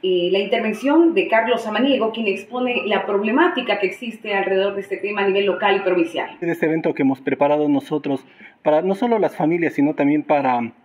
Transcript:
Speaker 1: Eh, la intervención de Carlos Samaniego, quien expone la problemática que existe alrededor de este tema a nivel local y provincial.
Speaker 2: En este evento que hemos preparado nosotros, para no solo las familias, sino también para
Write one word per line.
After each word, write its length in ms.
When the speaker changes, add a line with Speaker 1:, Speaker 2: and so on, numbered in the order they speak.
Speaker 1:
Eh, 260
la 80
intervención 760
de 120
Carlos 360
Samaniego, 500
quien 160
expone 580
la 200
problemática 760
que 60
existe 500
alrededor 400
de 60
este 160
tema 240
a 40
nivel 200
local 320
y 20
provincial. 600
Speaker 2:
En 80
este 180
evento 280
que 80
hemos 180
preparado 480
nosotros, 560
para 200
no 120
solo 240
las 160
familias, 380
sino 220
también 280
para 500